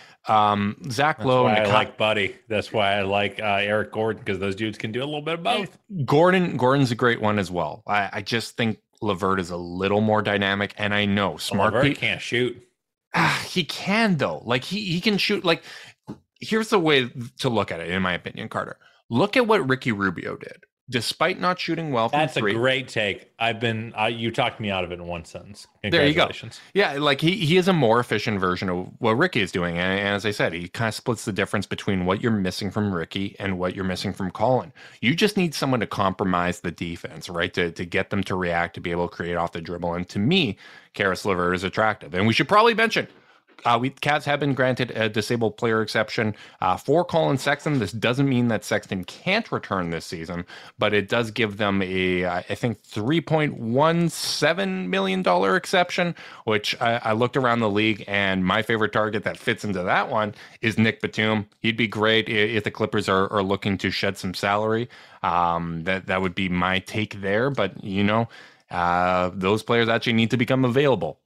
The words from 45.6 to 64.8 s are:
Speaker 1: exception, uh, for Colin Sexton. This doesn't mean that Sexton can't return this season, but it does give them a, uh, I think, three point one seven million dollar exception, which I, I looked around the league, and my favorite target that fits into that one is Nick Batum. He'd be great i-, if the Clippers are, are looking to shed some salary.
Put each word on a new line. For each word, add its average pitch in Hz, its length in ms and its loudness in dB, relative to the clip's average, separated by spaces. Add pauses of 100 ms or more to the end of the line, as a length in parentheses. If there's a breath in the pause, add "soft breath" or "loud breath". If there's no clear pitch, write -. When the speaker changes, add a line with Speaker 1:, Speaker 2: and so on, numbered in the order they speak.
Speaker 1:
exception, 110 540 0 (240 loud breath)
uh, 92 160 2
for 156 300 2
Colin 156 320 2
Sexton. 143 420 0
This 98 140 -2
doesn't 120 340 2
mean 123 220 2
that 107 160 -2
Sexton 101 400 -2
can't 208 480 -4
return 95 360 -2
this 82 160 -6
season, 85 400 -8 (320 loud breath)
but 107 160 2
it 98 140 2
does 117 240 0
give 104 240 -2
them 101 260 0
a, 92 440 0
uh, 90 240 -2
I 101 60 -4
think, 117 260 -4
three 131 400 -2
point 151 340 0
one 147 540 2
seven 185 800 -2
million 190 320 -2
dollar 185 340 4
exception, 180 580 0 (300 loud breath)
which 107 380 0
I, 117 160 2
I 117 160 -2
looked 120 240 0
around 120 240 2
the 110 80 2
league, 104 360 2
and 98 400 0
my 98 180 4
favorite 110 280 0
target 107 320 0
that 87 140 -4
fits - 260 -2
into 95 180 -4
that 127 280 0
one 107 260 -2 (260 loud breath)
is 113 160 0
Nick 110 220 4
Batum. 110 480 0 (140)
He'd 113 160 0
be 120 100 0
great 107 400 2
i-, 123 60 -6
if 107 320 0
the 117 60 -2
Clippers 107 360 -2
are, 98 240 2
are 104 120 2
looking 98 340 0
to 98 140 -2
shed 98 260 -2
some 92 160 -8
salary. 110 560 0 (320 loud breath)